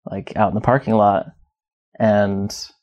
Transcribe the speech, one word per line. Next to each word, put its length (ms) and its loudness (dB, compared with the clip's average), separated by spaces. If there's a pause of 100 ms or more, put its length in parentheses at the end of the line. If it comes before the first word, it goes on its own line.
like, 320 -12
out 120 2
in 80 -4
the 40 -2
parking 340 0
lot. 320 2 (720)
And 540 0 (300)